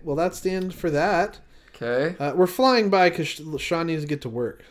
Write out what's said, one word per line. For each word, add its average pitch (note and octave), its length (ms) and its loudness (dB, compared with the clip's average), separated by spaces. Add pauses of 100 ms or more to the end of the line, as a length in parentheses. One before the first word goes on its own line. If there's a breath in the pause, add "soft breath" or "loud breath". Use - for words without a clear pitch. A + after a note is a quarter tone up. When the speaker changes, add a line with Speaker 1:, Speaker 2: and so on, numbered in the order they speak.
Speaker 1:
well, D3 120 -4
that's F3 240 -2
the F#3 100 -2
end F#3 240 -4
for - 160 -4
that. F3 500 0 (360 soft breath)
Speaker 2:
Okay. C3 420 -2
Speaker 1:
Uh, C#3+ 180 -4
we're F3+ 120 6
flying B3 420 4
by F#3 220 6
'cause E3 160 -4
Sh-, - 140 -10 (180)
Sean E3+ 280 -2
needs D#3+ 160 -2
to D3 40 -8
get C#3+ 140 -4
to B2+ 80 -8
work, A#2 420 -6